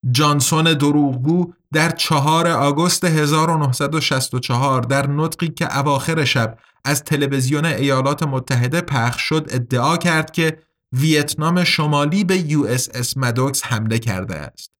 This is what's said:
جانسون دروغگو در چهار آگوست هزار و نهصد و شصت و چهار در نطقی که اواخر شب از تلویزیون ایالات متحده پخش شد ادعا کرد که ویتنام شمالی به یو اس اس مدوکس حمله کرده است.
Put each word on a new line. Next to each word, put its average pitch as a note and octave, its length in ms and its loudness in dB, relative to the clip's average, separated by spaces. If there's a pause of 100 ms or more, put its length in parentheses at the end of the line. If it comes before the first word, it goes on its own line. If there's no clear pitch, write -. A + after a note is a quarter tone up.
(100)
جانسون D3 540 2
دروغگو D3 880 2 (200)
در D#3 180 2
چهار D#3+ 580 0
آگوست D3+ 560 0
هزار D#3 460 2
و D#3+ 80 2
نهصد C#3+ 360 -2
و D#3+ 60 0
شصت C3 340 -2
و B2+ 40 0
چهار B2+ 440 0
در C3+ 240 0
نطقی D#3+ 420 -2
که D#3 300 -4
اواخر D3 460 0
شب A2+ 340 0 (260)
از C#3+ 200 -2
تلویزیون C#3 600 0
ایالات C#3 580 0
متحده C3 580 -2
پخش B2 420 -2
شد D#3 280 -2
ادعا B2 460 0
کرد D#3+ 340 0
که D#3+ 280 -2 (340)
ویتنام D#3 720 2
شمالی D3+ 600 0
به F#3 140 2
یو D3+ 300 0
اس B2+ 260 -2
اس B2 220 -6
مدوکس C3 480 0
حمله A2 340 -2
کرده G2 380 -4
است. - 440 -14